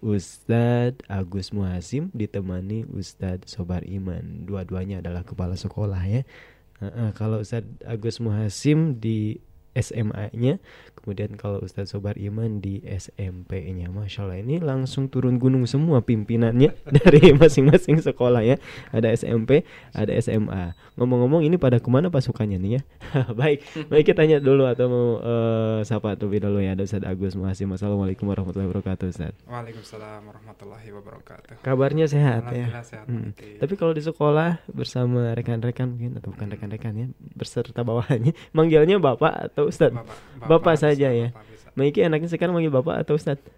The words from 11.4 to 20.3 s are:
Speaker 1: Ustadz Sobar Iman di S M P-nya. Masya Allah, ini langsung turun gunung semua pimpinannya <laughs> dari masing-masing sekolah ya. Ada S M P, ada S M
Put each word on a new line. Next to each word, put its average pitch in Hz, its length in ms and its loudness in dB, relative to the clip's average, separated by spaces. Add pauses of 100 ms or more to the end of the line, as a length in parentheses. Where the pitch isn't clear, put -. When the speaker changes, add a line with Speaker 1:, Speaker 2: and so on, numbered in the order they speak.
Speaker 1:
Ustadz 95 320 -10
Sobar 101 240 -6
Iman 107 400 -4
di 98 240 -6
S - 320 -10
M 90 320 -8
P-nya. 90 400 -8
Masya 101 400 -8
Allah, 92 160 -8
ini 139 160 -2
langsung 135 480 -4
turun 127 320 0
gunung 131 240 4
semua 135 400 2
pimpinannya 117 720 2 (120)
<laughs> 139 120 6
dari 156 320 10
masing-masing 147 720 8
sekolah 123 400 2
ya. 123 160 4 (320)
Ada 113 240 2
S 120 80 0
M 113 240 -2
P, 143 160 4 (320)
ada 107 160 -2
S 120 160 0
M 107 240 0